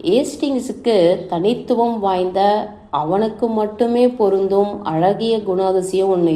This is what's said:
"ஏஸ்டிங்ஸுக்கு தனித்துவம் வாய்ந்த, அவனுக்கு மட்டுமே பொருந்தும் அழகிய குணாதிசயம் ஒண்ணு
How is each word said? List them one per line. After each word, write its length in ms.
"ஏஸ்டிங்ஸுக்கு 1200
தனித்துவம் 760
வாய்ந்த, 720
அவனுக்கு 580
மட்டுமே 600
பொருந்தும் 760
அழகிய 540
குணாதிசயம் 760
ஒண்ணு 200